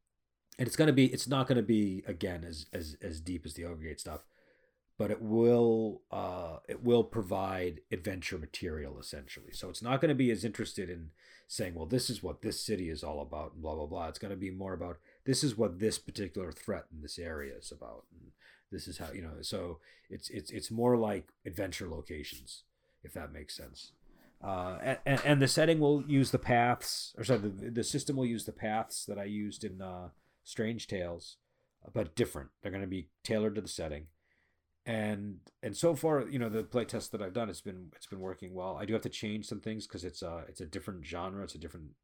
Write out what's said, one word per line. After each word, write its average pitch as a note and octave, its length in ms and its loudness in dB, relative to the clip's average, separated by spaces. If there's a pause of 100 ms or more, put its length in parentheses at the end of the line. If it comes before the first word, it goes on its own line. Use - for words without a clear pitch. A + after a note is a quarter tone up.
(600)
and B2+ 80 2
it's - 80 -2
gonna D#3 160 8
be, C3 140 10
it's B2+ 220 2
not C3+ 200 4
gonna B2 160 6
be, G2+ 420 4
again, F2+ 380 -2
as, D#2+ 300 -10
as, D#2 280 -6
as D#2+ 200 -8
deep E2 240 -6
as D2+ 80 -10
the E2+ 100 -8
Ogre D#2+ 220 -8
Gate D#2 160 -8
stuff, - 240 -8 (720)
but G#2 120 0
it G#2+ 100 0
will, A2+ 920 6
uh, F2+ 560 -6
it - 160 -6
will A#2+ 200 8
provide F#2+ 800 0 (100)
adventure F#2 460 -4
material, D2+ 600 -6
essentially. - 520 -14
So - 160 -8
it's - 140 -8
not B2+ 180 2
gonna D3+ 140 6
be B2+ 160 6
as G#2+ 160 2
interested G2 460 -4
in E2 180 -8 (380)
saying, F#2 260 -4
"Well, D#2+ 140 -6
this A#2+ 220 2
is A2+ 120 -4
what E2 220 -6
this A2 200 -2
city F#2 260 0
is D#2 140 -6
all D2 160 -4
about," D2 340 -6
and D#2+ 100 -12
blah, D#2 100 -4
blah, D#2 140 -4
blah. E2 220 -4
It's D2+ 100 -10
gonna G2 160 -6
be F#2+ 160 -4
more F#2 220 -6
about, E2+ 260 -6 (240)
"This C3 200 2
is A#2+ 140 2
what F#2+ 220 2
this G#2+ 180 2
particular F2+ 540 -6
threat F2 400 -6
in D#2 100 -14
this - 160 -10
area D2+ 400 -6
is - 140 -14
about. A1+ 400 -14
And - 200 -20 (380)
this F#2+ 180 -6
is E2 120 -10
how," D#2+ 120 -8
you F2+ 120 -8
know, D#2 180 -10
so F2 380 -4 (300)
it's, - 200 -10
it's, - 220 -8
it's G#2+ 180 -6
more A#2+ 260 6
like G#2 380 2 (120)
adventure F#2+ 440 -4
locations, - 760 -10 (400)
if D#2 100 -16
that D#2 200 -8
makes D2+ 220 -10
sense. - 380 -14 (500)
Uh, F#2 380 -2
and, C3 240 0
and, C#3 200 4
and C#3+ 160 8
the C3+ 60 8
setting D#3+ 320 6
will D3 280 6
use C#3 240 6
the - 80 4
paths, - 800 4
or A#2 60 -4
sorry, A2+ 160 6
the, G#2 320 -4
the A2+ 120 2
system C#3+ 320 0
will C3 100 2
use A#2 200 0
the G#2+ 60 -6
paths - 540 -2
that G2+ 120 -4
I G2+ 60 -4
used G#2 400 -4
in, F#2+ 180 -6
uh, F2+ 280 -8 (340)
Strange A2 440 -4
Tales, F2 500 -6 (560)
but G#2+ 220 -2
different. G2 340 0 (120)
They're G2+ 100 -6
gonna G2 140 -4
be F#2 240 -6 (140)
tailored G#2+ 320 2
to G#2+ 60 -2
the F2+ 60 -10
setting. D#2 400 -6 (760)
And, G#2+ 580 -2 (200)
and G#2+ 160 -6
so E3+ 160 4
far, C#3+ 340 2
you C#3 120 -2
know, A#2 100 0
the A2 140 0
playtest A2+ 480 -2
that G#2 100 -4
I've F#2 140 -4
done, A2+ 160 -2
it's - 100 -10
been, F#2 340 -10
it's - 120 -18
been G2 120 -10
working F#2 360 -8
well. F#2 220 -4
I G2 80 -4
do G#2+ 80 0
have A2 100 0
to A#2 60 -4
change G#2+ 360 -4
some G#2 140 -6
things A2 260 -6
'cause F2+ 180 -10
it's F2+ 200 -8
a, E2 240 -6
it's - 120 -18
a F#2 60 -8
different F2+ 400 -8
genre. F#2 380 -4
It's F2 100 -10
a D2+ 60 -12
different, D#2 320 -12 (120)